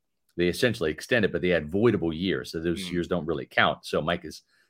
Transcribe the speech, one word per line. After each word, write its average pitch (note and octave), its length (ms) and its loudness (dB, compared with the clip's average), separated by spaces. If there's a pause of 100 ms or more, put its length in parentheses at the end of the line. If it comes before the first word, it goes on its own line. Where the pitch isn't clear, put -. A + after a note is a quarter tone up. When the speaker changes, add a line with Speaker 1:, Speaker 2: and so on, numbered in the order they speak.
(360)
Speaker 1:
They F2 120 2
essentially F2 440 0
extend G#2+ 340 0
it, E2+ 60 2
but E2+ 100 -2
they F2 120 2
add D#2 160 0
voidable F#2+ 460 2
years. D#2+ 360 -2
So E2+ 80 -6
those F2 280 -2
Speaker 2:
Hmm. F2 60 -6
Speaker 1:
years F2 140 -2
don't E2+ 180 -2
really D2 200 -4
count. F#2+ 400 0
So F2 160 -2
Mike E2+ 240 -2
is D#2+ 160 -14 (280)